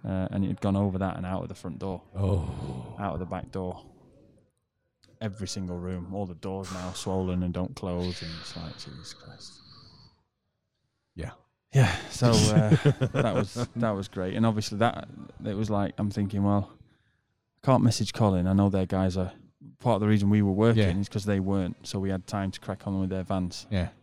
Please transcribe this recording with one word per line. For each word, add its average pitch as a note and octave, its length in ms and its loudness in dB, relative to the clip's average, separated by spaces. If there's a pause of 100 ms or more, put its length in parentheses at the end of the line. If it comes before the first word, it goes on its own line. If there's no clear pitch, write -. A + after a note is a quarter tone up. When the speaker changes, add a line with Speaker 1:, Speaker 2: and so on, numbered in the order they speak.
Speaker 1:
Uh, F#2+ 260 -2
and G2 120 0
it F#2+ 40 0
had F#2 140 -4
gone G2 140 2
over G2 240 0
that F#2+ 180 -2
and F#2 80 -8
out F#2 180 -6
of E2+ 60 -10
the - 60 -12
front - 240 -12
door. F#2 220 -8 (140)
Speaker 2:
Oh. F#2+ 840 -2
Speaker 1:
Out G2 140 -4
of E2 60 -4
the F#2 60 -6
back F2+ 260 -8
door. F#2 320 -8 (1400)
Every G2 280 -6
single F#2 300 -6
room. F2+ 360 -6
All G2+ 120 -4
the F2+ 100 -10
doors F#2+ 380 -8
now F#2 180 -8
swollen F#2 520 -2
and F2 100 -2
don't F2+ 220 -4
close, F2+ 460 -4
and E2 180 -10
it's - 160 -14
like, D#2+ 220 -10
Jesus - 360 -16
Christ. - 400 -20 (1600)
Speaker 2:
Yeah. - 160 -10 (420)
Speaker 1:
Yeah, A#2+ 200 6 (180)
so, B2 200 4
uh, G#2+ 380 6
Speaker 2:
<laughs> - 140 6 (300)
Speaker 1:
that A#2+ 220 2
was, A#2+ 400 -2
that A#2 160 2
was G2 160 -4
great. F#2+ 280 -4
And A2+ 100 4
obviously G#2+ 320 0
that, A2+ 300 0 (360)
it G#2 120 -4
was G#2+ 140 -2
like, G2+ 280 0
I'm G#2 120 0
thinking, G2+ 340 0
"Well, G2+ 280 2 (880)
I - 40 -6
can't C3 180 6
message A2+ 300 2
Colin. F#2 340 4
I F#2+ 60 4
know G2 160 6
their F#2+ 160 2
guys F#2+ 320 0
are," F2+ 160 -4 (460)
part A#2 160 2
of G2+ 60 0
the G#2+ 60 2
reason G2+ 220 4
we G#2 120 6
were G2 120 4
working A2 300 6
Speaker 2:
Yeah. F#2 180 2
Speaker 1:
is G2+ 80 -4
'cause G2+ 160 -4
they G2+ 160 2
weren't, F#2+ 340 0 (100)
so - 140 -6
we G2 100 -2
had F#2+ 160 -4
time G2 260 -4
to - 80 -12
crack - 280 -8
on G2 140 -2
with F#2 80 0
their F#2 140 -4
vans. F#2 460 -4
Speaker 2:
Yeah. F2+ 200 0 (140)